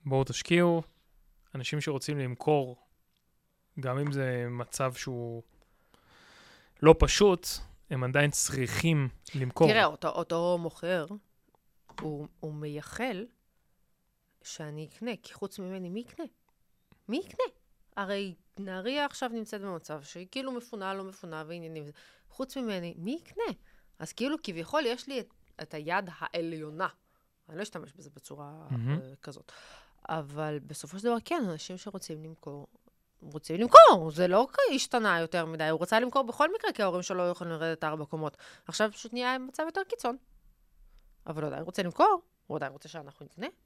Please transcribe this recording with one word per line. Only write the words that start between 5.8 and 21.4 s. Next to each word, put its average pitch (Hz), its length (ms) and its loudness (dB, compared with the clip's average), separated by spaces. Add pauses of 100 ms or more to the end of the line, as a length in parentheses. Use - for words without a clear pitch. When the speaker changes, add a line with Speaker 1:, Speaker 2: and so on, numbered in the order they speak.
Speaker 1:
לא 156 180 12
פשוט, 185 480 6 (420)
הם 131 140 -2
עדיין 143 280 4
צריכים 135 760 0 (260)
למכור. 131 320 4
Speaker 2:
תראה, 214 180 6
אותו, 156 240 -2
אותו 170 480 0
מוכר, 170 480 -4 (960)
הוא, 151 260 -8 (120)
הוא 151 140 -10
מייחל 151 720 -6 (1200)
שאני 151 400 -10
אקנה, 233 240 -10 (120)
כי - 100 -18
חוץ - 260 -10
ממני, 185 300 -8
מי 196 100 -6
יקנה? 277 260 -12 (840)
מי 240 80 -2
יקנה? 392 280 -4 (520)
הרי 196 380 -4 (220)
נהריה 202 480 -4
עכשיו 262 280 -6
נמצאת 220 280 -8
במצב 160 420 -10
שהיא 175 280 -16
כאילו 262 200 -6
מפונה, 220 420 -8
לא 196 100 -6
מפונה, 175 440 -12